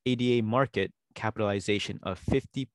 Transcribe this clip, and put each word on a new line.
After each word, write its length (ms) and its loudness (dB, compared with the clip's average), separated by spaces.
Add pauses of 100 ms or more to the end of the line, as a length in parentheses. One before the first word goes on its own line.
A 80 2
D 240 4
A 40 2
market 480 0 (240)
capitalization 880 -2
of 160 -6
fifty 560 -2